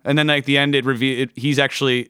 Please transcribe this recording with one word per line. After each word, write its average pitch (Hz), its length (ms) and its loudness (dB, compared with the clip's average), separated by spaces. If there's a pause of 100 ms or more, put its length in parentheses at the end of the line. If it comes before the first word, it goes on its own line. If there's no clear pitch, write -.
And 151 140 0
then, 151 80 2
like, 147 180 0
the 139 140 2
end, 143 160 2
it 131 100 0
reve-, 127 360 -2
it, 131 160 -4
he's 135 240 0
actually, 131 500 0